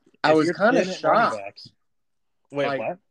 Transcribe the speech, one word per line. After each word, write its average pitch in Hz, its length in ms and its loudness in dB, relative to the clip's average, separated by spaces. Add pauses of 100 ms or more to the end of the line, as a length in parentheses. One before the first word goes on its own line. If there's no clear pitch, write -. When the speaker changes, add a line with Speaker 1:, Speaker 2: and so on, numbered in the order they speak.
(240)
Speaker 1:
I 147 80 4
Speaker 2:
if 156 60 4
Speaker 1:
was 156 80 2
Speaker 2:
you're 175 100 -2
Speaker 1:
kinda 214 280 2
Speaker 2:
thin 185 80 -6
at 175 120 -10
running 180 260 2
Speaker 1:
shocked. 117 80 -6
Speaker 2:
back. 98 200 -16 (920)
Wait, 139 160 -2
Speaker 1:
Like, 135 120 -4
Speaker 2:
what? 156 180 -6 (140)